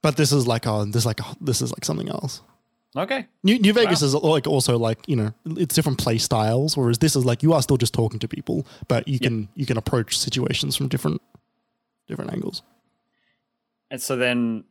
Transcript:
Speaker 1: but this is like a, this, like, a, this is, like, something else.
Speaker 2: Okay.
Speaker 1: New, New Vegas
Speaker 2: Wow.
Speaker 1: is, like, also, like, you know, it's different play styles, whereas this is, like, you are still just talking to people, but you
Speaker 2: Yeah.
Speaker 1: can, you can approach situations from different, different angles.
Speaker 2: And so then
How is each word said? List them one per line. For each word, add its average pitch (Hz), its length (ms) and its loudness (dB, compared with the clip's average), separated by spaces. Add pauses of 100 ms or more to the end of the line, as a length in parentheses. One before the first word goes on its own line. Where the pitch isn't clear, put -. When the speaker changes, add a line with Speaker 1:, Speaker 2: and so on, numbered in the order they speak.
Speaker 1:
but 151 160 2
this 143 140 4
is 135 160 2
like 117 180 0
a, 107 240 0
this, 113 160 0
like, 113 160 -2
a, - 180 -12
this 131 220 -2
is, 123 100 -4
like, - 140 -10
something - 240 -4
else. - 320 -8 (540)
Speaker 2:
Okay. 196 300 -4 (180)
Speaker 1:
New, 208 140 6
New 208 160 4
Vegas 190 280 4
Speaker 2:
Wow. 147 60 2
Speaker 1:
is, 135 80 2
like, 156 320 2
also, 131 300 2
like, 113 300 0
you 147 80 0
know, 110 180 0 (120)
it's 170 280 -4
different 147 240 2
play 113 200 0
styles, 117 580 0
whereas 120 240 2
this 156 160 4
is, 131 100 2
like, 120 160 2
you 160 120 4
are 147 80 4
still 135 160 2
just 120 160 0
talking 110 260 0
to 110 80 -6
people, - 400 -6 (220)
but 117 180 0
you 139 140 0
Speaker 2:
Yeah. 123 80 0
Speaker 1:
can, 110 260 -4
you 143 100 -4
can 120 120 0
approach 113 400 -2
situations - 580 -2
from 135 140 -2
different, - 320 -2 (880)
different - 260 -8
angles. - 280 -8 (1300)
Speaker 2:
And 127 120 -10
so 131 160 -2
then 120 540 0